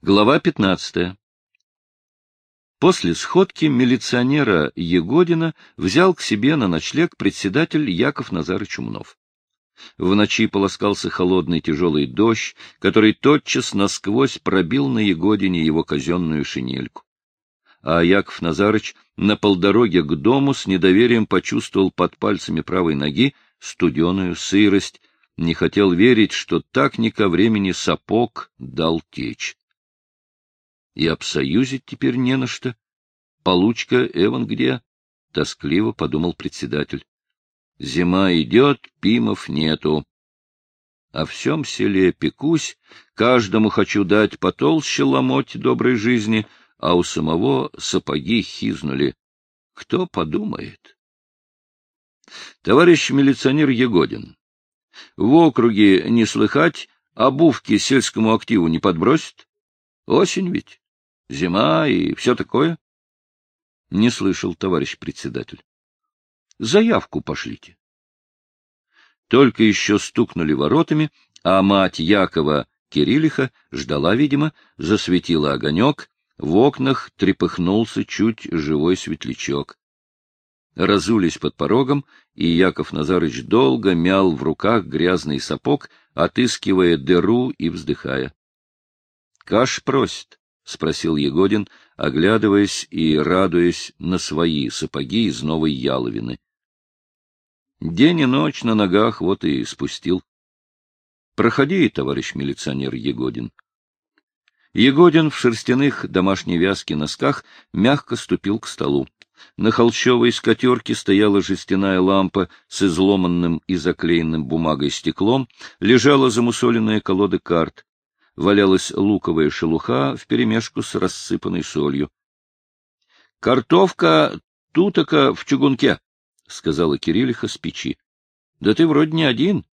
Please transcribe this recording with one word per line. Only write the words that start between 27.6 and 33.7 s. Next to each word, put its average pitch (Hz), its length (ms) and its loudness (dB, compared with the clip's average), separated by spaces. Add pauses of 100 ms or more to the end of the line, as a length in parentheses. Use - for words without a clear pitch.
сапог - 880 -4
дал 80 500 -4
течь. - 480 -10 (1400)
И 76 100 -2
обсоюзить 82 800 -2
теперь 131 300 -4
не 127 220 -2
на 127 100 -4
что. - 280 -8 (680)
Получка 107 600 2